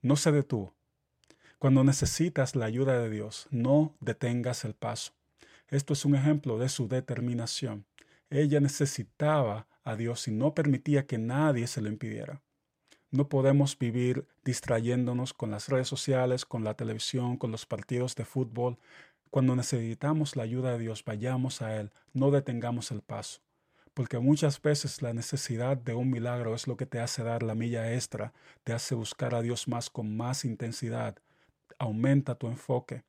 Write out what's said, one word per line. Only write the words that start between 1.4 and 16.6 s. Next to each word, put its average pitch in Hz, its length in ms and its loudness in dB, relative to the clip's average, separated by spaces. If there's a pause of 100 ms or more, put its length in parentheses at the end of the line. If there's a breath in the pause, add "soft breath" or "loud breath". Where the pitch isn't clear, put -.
Cuando 135 240 6
necesitas 139 720 2
la 120 100 0
ayuda 123 340 2
de 113 100 -2
Dios, 107 400 -8
no 139 500 4
detengas 120 680 -2
el 107 80 -6
paso. - 400 -8 (540 soft breath)
Esto 139 260 0
es 139 120 -2
un 143 100 6
ejemplo 139 420 2
de 127 120 0
su 120 180 -2
determinación. 120 1000 -4 (440 soft breath)
Ella 147 300 4
necesitaba 139 1080 0 (160)
a 113 120 -4
Dios 117 320 -4
y 113 40 -2
no 127 220 2
permitía 143 540 2
que 127 100 -2
nadie 123 500 2
se - 140 -4
lo 104 80 -2
impidiera. 110 520 -8 (720 soft breath)
No 139 180 2
podemos 139 480 6
vivir 123 500 0 (160)
distrayéndonos 123 920 0
con 113 160 -6
las 104 200 -8
redes 131 180 2
sociales, 127 580 0
con 113 200 -4